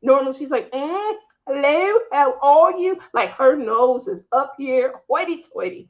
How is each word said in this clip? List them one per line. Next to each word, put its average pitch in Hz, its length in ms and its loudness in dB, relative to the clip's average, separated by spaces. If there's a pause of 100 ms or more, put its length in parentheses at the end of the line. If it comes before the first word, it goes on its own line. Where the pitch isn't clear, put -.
Normally, 269 360 2
she's 269 120 -10
like, - 220 -4
Mm, 359 420 -6 (320)
hello, 302 520 0 (140)
how 277 280 0
are 311 320 6
you? 370 260 -4 (140)
Like, 208 200 -2
her 262 240 2
nose 247 520 0
is 190 140 -10 (100)
up 277 260 -2
here, 262 500 -2
hoity-toity. 233 800 -6